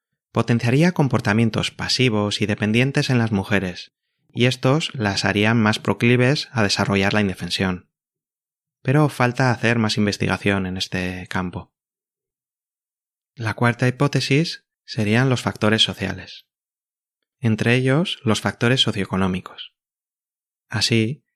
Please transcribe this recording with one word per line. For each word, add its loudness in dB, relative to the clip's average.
potenciaría 2
comportamientos 0
pasivos 0
y -2
dependientes 0
en 2
las 0
mujeres, -2
y 0
estos 0
las -2
harían 2
más 2
proclives 0
a 0
desarrollar 0
la 2
indefensión. -4
Pero 2
falta 0
hacer 0
más 0
investigación 0
en -6
este -6
campo. -8
La -4
cuarta 0
hipótesis 0
serían 0
los 0
factores 0
sociales, -6
entre 2
ellos 0
los 0
factores 0
socioeconómicos. -4
Así, 0